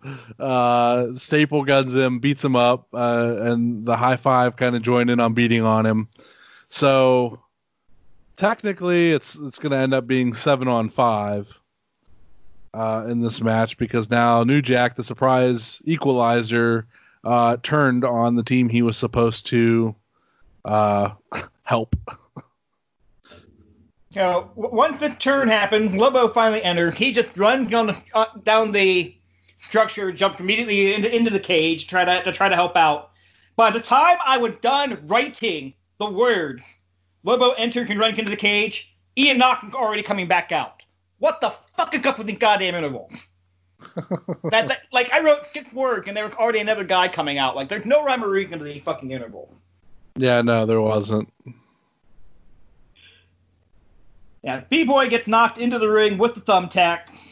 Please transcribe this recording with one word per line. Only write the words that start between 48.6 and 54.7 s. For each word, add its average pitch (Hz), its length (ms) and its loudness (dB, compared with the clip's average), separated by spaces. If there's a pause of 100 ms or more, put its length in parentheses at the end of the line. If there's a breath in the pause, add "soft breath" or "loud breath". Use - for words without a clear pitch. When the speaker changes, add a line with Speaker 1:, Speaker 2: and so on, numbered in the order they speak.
Speaker 2:
the 147 160 -14
fucking 143 300 -8
interval. 117 420 -14 (640)
Speaker 1:
Yeah, 123 240 2
no, 117 240 2
there 113 160 2
wasn't. 107 520 -2 (3000 soft breath)
Speaker 2:
Yeah, 131 260 -8
B-Boy 269 400 2